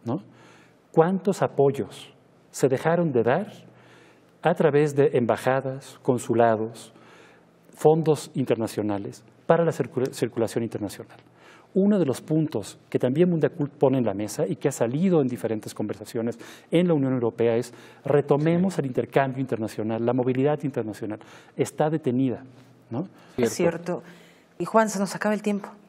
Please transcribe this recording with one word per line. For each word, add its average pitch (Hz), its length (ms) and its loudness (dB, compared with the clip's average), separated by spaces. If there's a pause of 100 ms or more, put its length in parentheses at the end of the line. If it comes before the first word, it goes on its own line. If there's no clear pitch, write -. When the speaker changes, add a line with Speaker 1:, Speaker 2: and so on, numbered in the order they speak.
Speaker 1:
¿no? 269 160 -4 (680)
¿Cuántos 175 520 2
apoyos 135 720 -2 (360)
se - 180 0
dejaron 160 440 0
de 120 120 2
dar 170 280 0 (880)
a 165 140 2
través 147 400 2
de 143 180 4
embajadas, 131 880 -2
consulados, 117 920 0 (800)
fondos 156 580 2
internacionales 107 920 -4 (240)
para 170 200 4
la 151 60 0
circula-, 131 420 -4
circulación 117 500 -2
internacional? 104 540 -8 (560)
Uno 202 240 4
de 165 80 2
los 123 160 -2
puntos 151 560 -2 (100)
que - 100 -2
también 143 300 2
Mundiacult 147 460 0
pone 135 240 4
en 123 60 2
la 101 100 0
mesa 107 340 -4
y 185 80 -4
que - 120 -2
ha 135 40 0
salido 151 480 2
en 127 80 2
diferentes 110 460 -6
conversaciones 110 640 -6 (320)
en 175 180 2
la 170 60 4
Unión 135 180 0
Europea 117 440 0
es 123 180 -4 (320)
retomemos 160 680 2
Speaker 2:
Sí. 165 60 -4
Speaker 1:
el 139 60 -4
intercambio 131 560 0
internacional, 113 640 -4
la 120 100 2
movilidad 131 480 0
internacional. 110 560 -6 (360)
Está 151 360 0
detenida, 131 520 0 (480)
¿no? 117 100 -4 (360)
Speaker 3:
Es 226 160 0
Speaker 2:
Cierto. 170 480 -2
Speaker 3:
cierto. - 20 -20 (560)
Y 175 60 -4
Juan, 220 240 2
se 202 100 -6
nos 190 160 -2
acaba 214 200 -2
el 208 80 -6
tiempo 202 260 -2 (200)